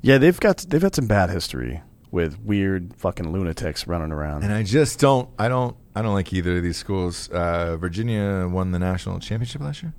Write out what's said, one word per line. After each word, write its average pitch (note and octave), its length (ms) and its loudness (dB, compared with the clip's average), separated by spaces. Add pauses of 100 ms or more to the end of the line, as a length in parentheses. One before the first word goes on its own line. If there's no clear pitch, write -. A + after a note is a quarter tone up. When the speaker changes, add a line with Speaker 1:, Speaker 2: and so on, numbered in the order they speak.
Speaker 1:
Yeah, C3+ 180 8
they've F3 200 6
got, G3+ 200 4 (100)
they've D#3+ 120 4
had F#3+ 140 2
some C3 120 2
bad G2 240 4
history C2 500 -6 (300)
with E2 280 0
weird G2 560 0
fucking F2 380 -4
lunatics F2 540 -4
running E2 240 -2
around. D2 320 -4
Speaker 2:
And G2+ 100 -2
I G#2+ 100 0
just C3+ 360 2
don't, C3+ 300 4 (100)
I G#2+ 100 0
don't, B2+ 260 -2 (200)
I G#2+ 80 -4
don't G#2+ 100 0
like F#2+ 180 0
either F2+ 260 0
of F2 60 0
these E2+ 140 -2
schools. F2+ 520 -4
Uh, E2+ 480 -2
Virginia G2 720 -2
won F2+ 240 0
the F2+ 80 0
national F#2 400 -2
championship A#2+ 420 -6
last D3 200 -8
year. E3 160 -8